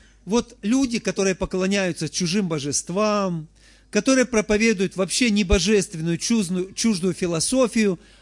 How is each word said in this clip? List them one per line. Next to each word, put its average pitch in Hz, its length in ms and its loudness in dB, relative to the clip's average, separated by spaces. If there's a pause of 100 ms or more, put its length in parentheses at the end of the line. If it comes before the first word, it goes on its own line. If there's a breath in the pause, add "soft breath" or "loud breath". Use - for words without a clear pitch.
(240 soft breath)
вот 226 380 -4
люди, 240 380 0
которые 190 360 -2
поклоняются 185 720 -2
чужим 185 400 -2
божествам, 170 1000 -2 (400 soft breath)
которые 254 340 4
проповедуют 214 720 0
вообще 196 360 0
небожественную, 185 840 2
чужную, 190 560 -2
чуждую 190 400 0
философию, 196 840 0 (220 soft breath)